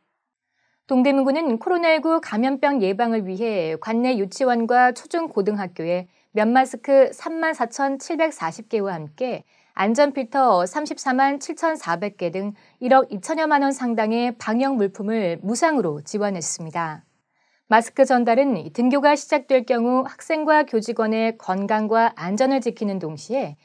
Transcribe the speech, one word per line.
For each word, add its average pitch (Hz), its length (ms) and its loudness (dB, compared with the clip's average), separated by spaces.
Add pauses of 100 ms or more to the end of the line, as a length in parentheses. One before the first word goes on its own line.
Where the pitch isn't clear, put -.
(880)
동대문구는 269 720 2
코로나 339 320 0
일구 320 300 2
감염병 262 600 0
예방을 208 460 0
위해 185 520 -4
관내 233 380 -2
유치원과 240 720 2
초중고등학교에 196 1160 -4 (240)
면 214 180 2
마스크 262 640 4
삼만 330 400 -4
사천칠백사십 269 1120 -4
개와 196 260 -2
함께 165 520 -8 (280)
안전 233 380 2
필터 247 540 2
삼십사만 277 760 -2
칠천사백 208 800 -4
개 170 140 -4
등 196 220 -6 (280)
일억 262 280 4
이천여만 302 520 0
원 277 100 2
상당의 240 640 -2
방역 262 380 -2
물품을 202 680 -2
무상으로 214 580 0
지원했습니다. 170 1040 -6 (640)
마스크 226 360 4
전달은 240 680 2
등교가 277 420 4
시작될 269 500 0
경우 247 400 2
학생과 302 600 0
교직원의 220 720 -2
건강과 214 800 0
안전을 226 440 0
지키는 214 400 -4
동시에 160 640 -8